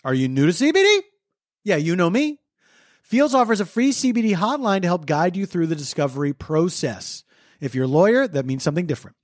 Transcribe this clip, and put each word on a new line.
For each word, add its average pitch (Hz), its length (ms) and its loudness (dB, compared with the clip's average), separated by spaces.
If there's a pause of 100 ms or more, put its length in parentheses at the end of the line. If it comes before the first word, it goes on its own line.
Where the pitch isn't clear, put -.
Are 131 80 0
you 131 160 0
new 135 160 2
to 175 80 4
C 294 180 2
B 381 100 2
D? 403 200 4 (640)
Yeah, 196 100 2
you 160 220 0
know 175 120 2
me. 294 300 -2 (680)
Feels 262 300 2
offers 226 240 2
a 196 60 -2
free 254 260 0
C 254 220 0
B 233 80 0
D 220 120 2
hotline 208 480 0
to 175 60 0
help 170 180 -2
guide 160 300 0
you 196 100 -4
through 170 220 -2
the 165 80 -2
discovery 143 560 -4
process. 156 920 -4 (340)
If 127 160 -8
you're 127 80 -2
a 131 40 0
lawyer, 214 400 4
that 139 180 -4
means 131 180 -6
something 160 220 -2
different. 127 380 -8